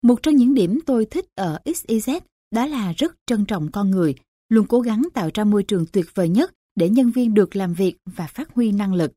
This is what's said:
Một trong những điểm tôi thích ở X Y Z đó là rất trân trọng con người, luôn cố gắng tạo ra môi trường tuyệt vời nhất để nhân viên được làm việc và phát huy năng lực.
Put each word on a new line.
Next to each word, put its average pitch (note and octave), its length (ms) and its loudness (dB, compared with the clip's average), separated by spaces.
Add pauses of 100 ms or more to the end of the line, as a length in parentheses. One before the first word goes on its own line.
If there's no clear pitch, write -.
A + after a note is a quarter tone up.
Một A#3+ 200 4
trong D#4 140 2
những B3+ 180 4
điểm G3 320 2
tôi A3+ 200 0
thích E4+ 280 -8
ở F3 240 -6 (160)
X - 120 -10
Y A3+ 120 -2
Z C#4 220 -4 (300)
đó A#3 160 -2
là A3+ 260 -4
rất D#4 220 -4 (120)
trân G#3+ 180 0
trọng D#3+ 280 -4
con G3+ 180 0
người, E3+ 240 0 (340)
luôn A3 200 4
cố A#3+ 120 2
gắng A#3 220 -2 (120)
tạo E3+ 200 -2
ra G#3+ 100 -2
môi G#3 180 2
trường F3 300 -2
tuyệt F3 220 0
vời F3 140 0
nhất A#3+ 240 0 (240)
để E3+ 120 2
nhân A#3+ 220 4
viên A#3 240 0
được G3+ 220 2
làm F3+ 180 -2
việc F#3 300 -2
và F3 220 -12
phát - 280 -14
huy A3+ 180 0
năng G3 220 0
lực. E3 220 0